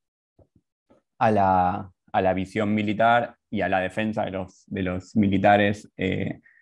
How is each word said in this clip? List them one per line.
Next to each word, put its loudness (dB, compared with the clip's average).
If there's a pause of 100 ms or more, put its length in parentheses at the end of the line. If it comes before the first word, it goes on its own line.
(1160)
a 2
la, 0 (220)
a 0
la 2
visión -4
militar 0 (140)
y -4
a -2
la 0
defensa -4
de -8
los, -10
de -6
los -6
militares, 2
eh, -4 (200)